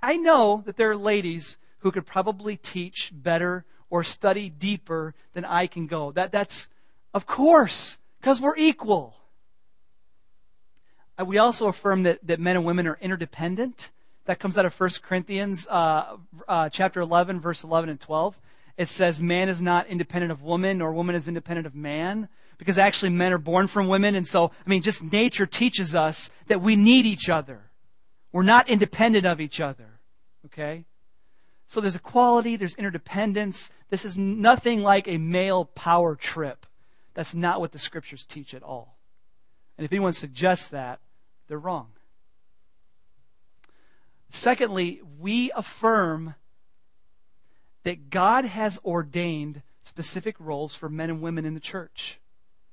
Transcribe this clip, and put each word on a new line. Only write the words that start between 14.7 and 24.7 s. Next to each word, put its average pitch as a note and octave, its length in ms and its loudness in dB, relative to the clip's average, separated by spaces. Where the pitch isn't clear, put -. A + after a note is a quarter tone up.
First F#3 280 -4
Corinthians, F#3+ 680 -4
uh, E3 500 0
uh, E3 220 0
chapter F#3 320 -2
eleven, F3 400 2
verse E3 240 -6
eleven E3 240 0
and D3 100 -8
twelve. D#3+ 400 -4
It F3 140 -2
says, E3+ 320 0
"Man F3+ 260 0
is F3 140 -4
not F3 240 2
independent F3 460 -4
of C#3 100 -12
woman, F3+ 360 0
nor D#3+ 140 -2
woman F3 220 -2
is E3 120 -4
independent E3+ 400 -6
of C3+ 80 -14
man," D#3+ 540 -6
because F3 180 -2
actually G3 320 4
men F3+ 240 2
are F3 60 2
born F3 300 2
from G3 200 0
women. G3 260 4
And F3+ 140 -2
so, E3+ 220 4
I - 20 -6
mean, F#3+ 140 2